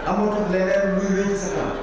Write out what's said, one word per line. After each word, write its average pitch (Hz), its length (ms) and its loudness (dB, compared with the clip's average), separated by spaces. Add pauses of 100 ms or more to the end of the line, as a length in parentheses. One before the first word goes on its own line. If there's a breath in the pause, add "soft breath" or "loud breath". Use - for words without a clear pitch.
amatul 208 440 0
leneen 185 440 2
luy 190 200 0
rëy 190 180 2
ci 202 100 0
sa 180 120 -4
kanam. 135 340 -4